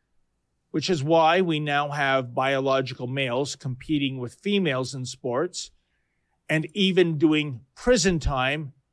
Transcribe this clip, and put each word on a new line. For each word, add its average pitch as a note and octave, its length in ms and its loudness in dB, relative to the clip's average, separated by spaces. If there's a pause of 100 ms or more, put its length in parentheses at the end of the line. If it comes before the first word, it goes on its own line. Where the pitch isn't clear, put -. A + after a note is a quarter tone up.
(720)
which E3 180 -2
is D#3+ 140 0
why E3 380 4
we D#3+ 180 0
now D3 300 -2
have C3+ 460 -2
biological C3+ 720 0
males C3+ 480 -2
competing C3+ 640 -4
with B2 160 -10
females D3+ 580 0
in C3 120 -8
sports C#3 640 -6 (760)
and D#3 260 -2
even F#3 440 2
doing D3+ 440 2 (140)
prison F#3 440 2
time C3+ 540 -2 (200)